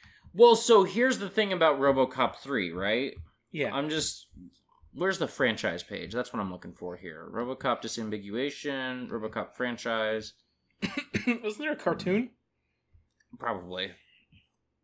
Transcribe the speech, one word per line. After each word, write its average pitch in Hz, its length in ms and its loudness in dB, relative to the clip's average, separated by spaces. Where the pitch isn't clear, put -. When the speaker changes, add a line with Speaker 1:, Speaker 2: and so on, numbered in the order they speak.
Speaker 1:
Well, 226 220 10
so 220 300 8
here's 208 340 2
the 196 80 -6
thing 208 240 0
about 165 260 4
RoboCop 131 600 2
three, 107 340 -2
right? 104 420 -2
Speaker 2:
Yeah. 131 240 -4
Speaker 1:
I'm 147 140 -2
just, - 380 -4
where's 170 260 -2
the 156 80 -2
franchise 104 560 -2
page? 90 300 -10
That's 123 180 -6
what 117 80 -6
I'm 98 100 -4
looking 90 220 -12
for 90 240 -12
here. 82 340 -14
RoboCop 123 520 -4
disambiguation, 127 1300 -6
RoboCop 110 440 -6
franchise. 113 800 -4
Speaker 2:
<coughs> - 460 -6
Wasn't 226 320 -2
there 302 140 -4
a - 20 -6
cartoon? 190 540 0
Speaker 1:
Probably. 92 540 -6